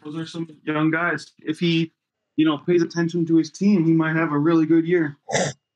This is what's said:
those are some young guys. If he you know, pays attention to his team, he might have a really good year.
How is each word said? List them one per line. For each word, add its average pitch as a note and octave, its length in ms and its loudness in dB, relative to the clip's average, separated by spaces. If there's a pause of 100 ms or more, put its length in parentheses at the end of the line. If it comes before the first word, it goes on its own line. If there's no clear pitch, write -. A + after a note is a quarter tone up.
those D3+ 140 -14
are D#3+ 80 -8
some E3 220 -10 (160)
young D#3 260 0
guys. E3 480 -4
If - 220 -8
he E3 340 0 (480)
you D#3 60 4
know, D3 100 0
pays F3 240 0
attention E3+ 460 -2
to E3 100 2
his D3+ 140 0
team, G3 340 2
he E3 80 4
might D#3+ 220 0
have D#3+ 160 0
a C#3+ 80 0
really D#3+ 260 2
good E3 220 2
year. E3 280 0 (600)